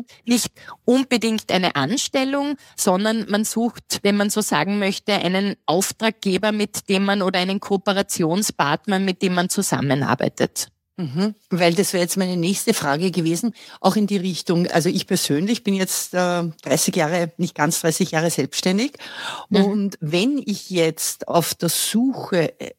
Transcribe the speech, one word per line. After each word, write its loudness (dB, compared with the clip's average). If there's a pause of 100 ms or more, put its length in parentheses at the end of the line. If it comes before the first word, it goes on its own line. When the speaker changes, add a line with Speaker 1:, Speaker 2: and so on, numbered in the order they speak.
(240)
Speaker 1:
nicht 0 (320)
unbedingt 2
eine 2
Anstellung, -2 (200)
sondern 0
man 0
sucht, -4
wenn 4
man 2
so 0
sagen 0
möchte, -2
einen 0 (100)
Auftraggeber, 0
mit -4
dem 2
man 0
oder 0
einen 0
Kooperationspartner, 0
mit -2
dem 2
man 0
zusammenarbeitet. -2 (300)
Speaker 2:
Mhm. -2 (140)
Weil 2
das 0
wäre 2
jetzt -2
meine 0
nächste 0
Frage 0
gewesen, -2 (260)
auch 4
in 2
die 0
Richtung, 0
also 2
ich -2
persönlich 0
bin 0
jetzt, -2
äh, 0 (180)
dreißig 0
Jahre, 0
nicht -2
ganz 0
dreißig 0
Jahre 2
selbstständig. -2 (500)
Speaker 1:
Mhm. 6
Speaker 2:
Und 0
wenn 0
ich -6
jetzt -2
auf 2
der -2
Suche, 0
äh, -12